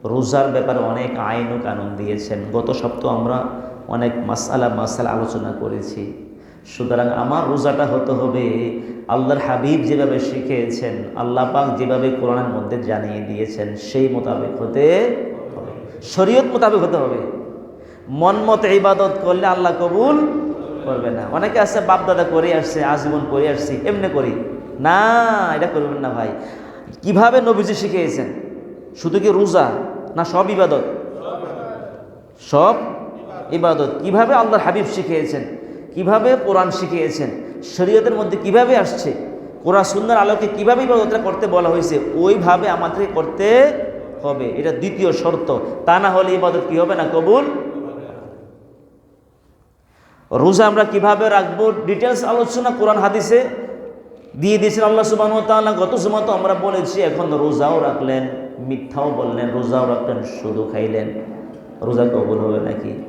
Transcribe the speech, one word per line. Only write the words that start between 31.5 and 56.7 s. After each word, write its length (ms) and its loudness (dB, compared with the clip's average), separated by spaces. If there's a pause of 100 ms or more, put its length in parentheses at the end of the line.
সব 340 4 (800)
ইবাদত। 360 2 (140)
কিভাবে 320 4
আল্লাহর 300 4
হাবিব 280 0
শিখিয়েছেন, 520 -2 (500)
কিভাবে 500 4
কোরআন 260 2
শিখিয়েছেন, 600 -2 (320)
শরীয়তের 520 4
মধ্যে 280 -2
কিভাবে 340 6
আসছে, 360 0 (500)
কোরআন 220 4
সুন্নাহর 360 2
আলোকে 260 2
কিভাবে 380 2
ইবাদতটা 340 2
করতে 280 -2
বলা 220 2
হয়েছে, 300 2 (160)
ওইভাবে 540 4
আমাদেরকে 460 -2
করতে 580 4 (500)
হবে। 220 -4
এটা 280 -2
দ্বিতীয় 400 0
শর্ত। 460 0 (280)
তা 120 6
না 120 4
হলে 240 2
ইবাদত 260 2 (100)
কি 80 0
হবে 160 2
না? 180 0
কবুল। 320 4 (2750)
রোজা 360 6
আমরা 180 4
কিভাবে 440 2
রাখবো, 440 2 (140)
ডিটেলস 380 0
আলোচনা 460 0
কোরআন 280 2
হাদিসে 460 2 (960)
দিয়ে 180 2
দিয়েছেন 260 2
আল্লাহ 200 4
সুবহানাহু 340 2
ওয়া 100 -2
তাআলা। 240 4
গত 240 0
জুমা 300 0
তো 60 0
আমরা 300 0
বলেছি, 400 -2